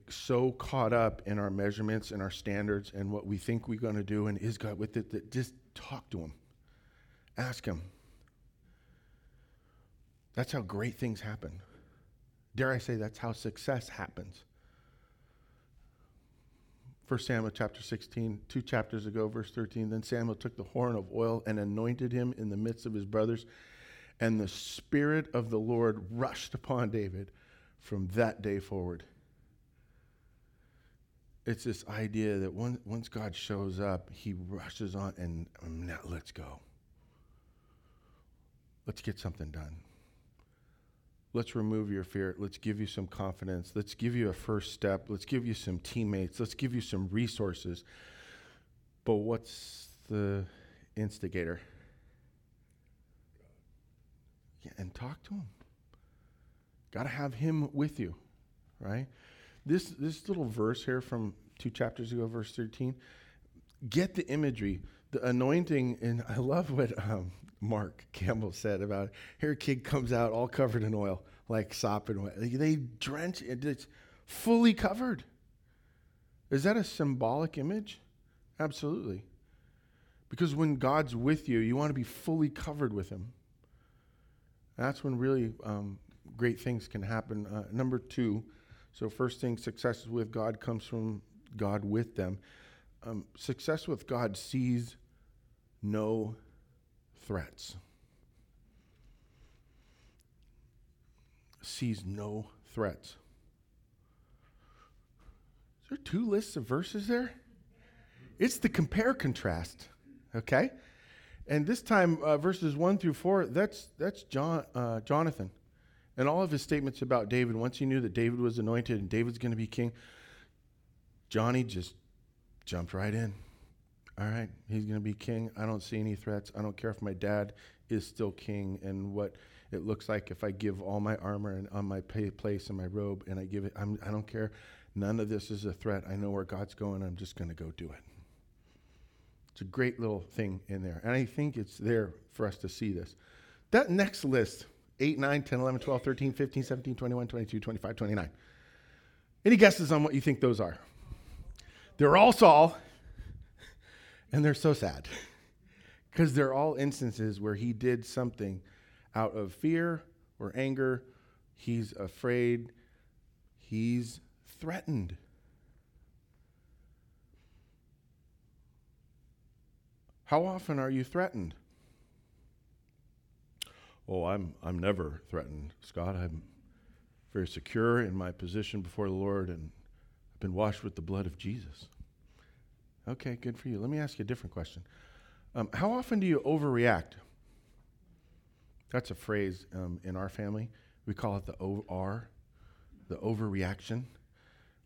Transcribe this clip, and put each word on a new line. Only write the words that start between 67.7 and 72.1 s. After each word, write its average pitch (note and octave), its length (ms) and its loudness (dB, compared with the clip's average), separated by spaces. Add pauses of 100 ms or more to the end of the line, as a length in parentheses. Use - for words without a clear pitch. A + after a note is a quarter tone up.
Campbell G#2+ 400 0
said G2 320 -2
about, G2+ 260 -2 (300)
here D3+ 120 0
a C#3+ 40 0
kid C3 280 0
comes B2+ 300 0
out A#2 180 4
all A#2+ 160 2
covered A#2+ 360 2
in G#2+ 100 2
oil, G2+ 300 0 (260)
like A2 240 0
sop G#2 360 0
and G2 120 -2